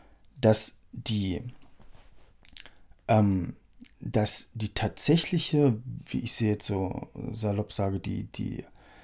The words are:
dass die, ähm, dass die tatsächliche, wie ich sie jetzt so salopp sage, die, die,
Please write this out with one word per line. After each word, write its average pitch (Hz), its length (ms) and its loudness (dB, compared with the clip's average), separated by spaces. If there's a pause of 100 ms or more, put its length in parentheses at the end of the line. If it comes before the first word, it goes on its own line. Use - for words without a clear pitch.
(400)
dass 110 360 4 (160)
die, 101 500 -2 (1700)
ähm, 98 480 4 (440)
dass - 540 0
die 107 200 -4
tatsächliche, 147 1040 2 (300)
wie - 120 -4
ich 113 120 -6
sie 110 160 0
jetzt 104 180 0
so 95 420 -4 (240)
salopp 107 400 -2
sage, 98 280 0
die, 101 240 -4
die, - 400 -8 (400)